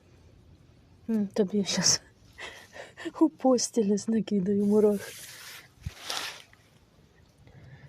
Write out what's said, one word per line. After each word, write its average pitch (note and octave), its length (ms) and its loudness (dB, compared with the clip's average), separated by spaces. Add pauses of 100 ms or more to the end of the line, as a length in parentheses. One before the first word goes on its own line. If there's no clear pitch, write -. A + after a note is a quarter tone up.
(1120)
М, G#3+ 160 0
тобі G3+ 380 0
щас - 380 0 (1200)
у D#4+ 80 8
постілі A3+ 680 2 (120)
накидаю G3+ 580 0
мурах. G#3 440 4 (2750)